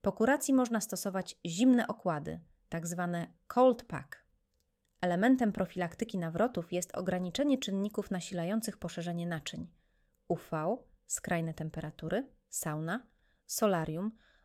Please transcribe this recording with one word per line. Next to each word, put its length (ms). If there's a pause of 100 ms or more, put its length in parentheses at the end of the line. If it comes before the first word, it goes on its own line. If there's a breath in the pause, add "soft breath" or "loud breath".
Po 100
kuracji 420
można 280
stosować 640
zimne 420
okłady, 520 (300)
tak 180
zwane 400 (200)
cold 360
pack. 460 (720)
Elementem 500
profilaktyki 680
nawrotów 560
jest 240
ograniczenie 600
czynników 540
nasilających 680
poszerzenie 500
naczyń. 400 (600)
U 80
V, 420 (300)
skrajne 460
temperatury, 760 (220)
sauna, 580 (380 soft breath)
solarium, 680 (340 soft breath)